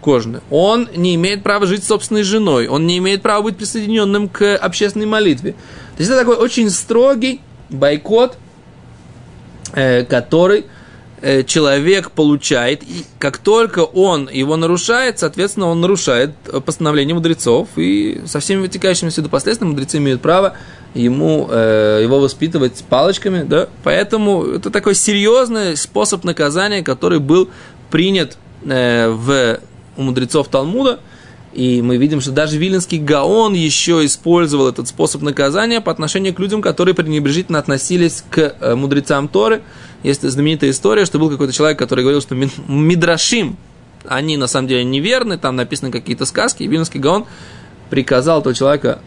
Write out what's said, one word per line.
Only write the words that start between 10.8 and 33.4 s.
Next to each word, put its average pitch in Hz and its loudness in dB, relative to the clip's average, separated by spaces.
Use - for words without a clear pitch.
э, 135 2
человек 151 2
получает, 147 0
и 170 -12
как 139 -4
только 220 2
он 165 2
его 135 0
нарушает, 180 0
соответственно, 185 -2
он 170 0
нарушает, 147 2
э, - -6
постановление 151 -2
мудрецов, 160 0
и - 0
со 151 -6
всеми 190 -2
вытекающими 180 -2
отсюда 156 -4
последствиями 202 0
мудрецы 139 -4
имеют 135 0
право 180 2
ему, 143 2
э, 107 4
его 131 4
воспитывать 139 -2
палочками, 175 0
да? 156 0
Поэтому 202 0
это - -6
такой 202 0
серьезный 214 2
способ 202 -4
наказания, 180 -2
который 170 0
был 165 2
принят, 175 0
э, 120 2
в, 120 0
у 139 -6
мудрецов 127 0
Талмуда, 220 0
и 127 0
мы 123 2
видим, 147 2
что 131 -6
даже 151 0
Виленский 180 -2
Гаон 160 2